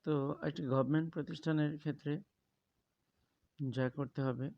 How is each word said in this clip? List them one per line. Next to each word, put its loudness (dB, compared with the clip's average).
তো 0
একটি -2
গভর্নমেন্ট 4
প্রতিষ্ঠানের 0
ক্ষেত্রে -2
যা 0
করতে -4
হবে -2